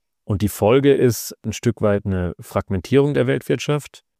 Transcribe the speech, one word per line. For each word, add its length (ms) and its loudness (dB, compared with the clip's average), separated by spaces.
Und 180 -2
die 60 0
Folge 440 4
ist 520 0
ein 80 -6
Stück 280 -4
weit 260 0
eine 340 -2
Fragmentierung 760 -2
der 140 0
Weltwirtschaft. 760 -4